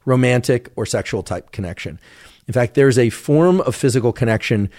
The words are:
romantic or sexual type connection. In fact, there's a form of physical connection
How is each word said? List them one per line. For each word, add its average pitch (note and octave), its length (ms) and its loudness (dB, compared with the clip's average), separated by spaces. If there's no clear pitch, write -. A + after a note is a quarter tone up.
romantic B2 680 0
or A2 100 -4
sexual G2+ 360 -4
type - 300 -10
connection. F2 480 -10
In - 60 -8
fact, B2 220 0
there's C#3 220 4
a A#2+ 120 4
form E3+ 520 2
of B2+ 140 -4
physical A#2+ 380 0
connection A2 640 0